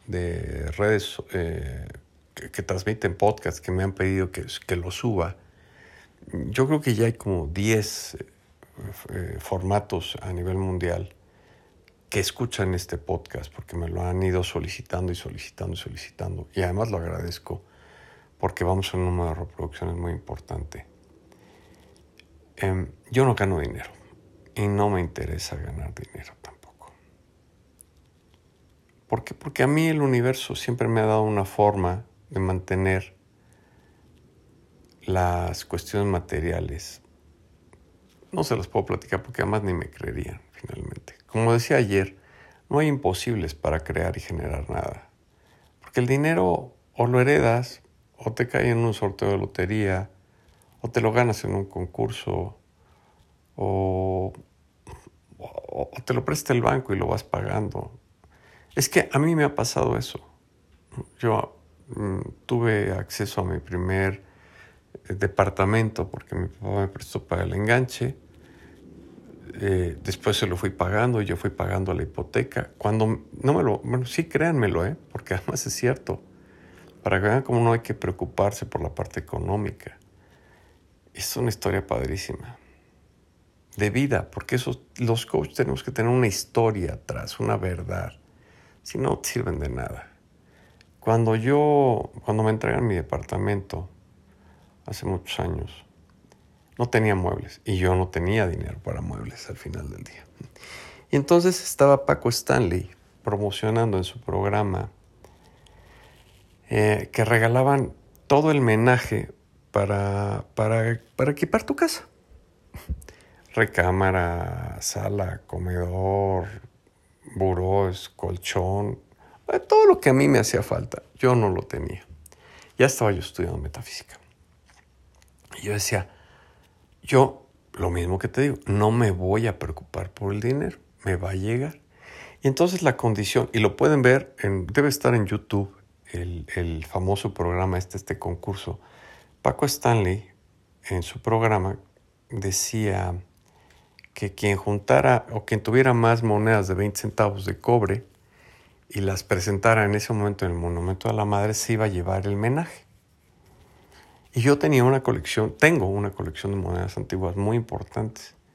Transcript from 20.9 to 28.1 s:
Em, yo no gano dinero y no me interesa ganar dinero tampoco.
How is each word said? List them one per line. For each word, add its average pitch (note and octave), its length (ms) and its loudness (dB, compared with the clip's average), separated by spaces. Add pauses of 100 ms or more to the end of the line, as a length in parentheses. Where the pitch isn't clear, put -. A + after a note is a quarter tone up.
Em, F#2 340 -2 (220)
yo C3 120 6
no A#2+ 120 4
gano F#2+ 240 0
dinero - 300 -8 (680)
y G#2 100 0
no G2+ 240 2
me F#2+ 100 0
interesa D#2 540 -6
ganar - 400 -8
dinero - 480 -16
tampoco. - 500 -20 (2250)